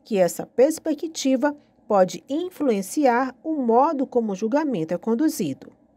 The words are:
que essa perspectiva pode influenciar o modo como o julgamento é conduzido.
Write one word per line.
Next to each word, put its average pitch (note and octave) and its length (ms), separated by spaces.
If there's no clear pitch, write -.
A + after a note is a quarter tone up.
que G#3+ 140
essa F3 280
perspectiva D4 1080
pode F#3+ 420
influenciar C4 1120
o D#4+ 120
modo C4 520
como A3+ 280
o - 20
julgamento A3 580
é F3 40
conduzido. A3+ 760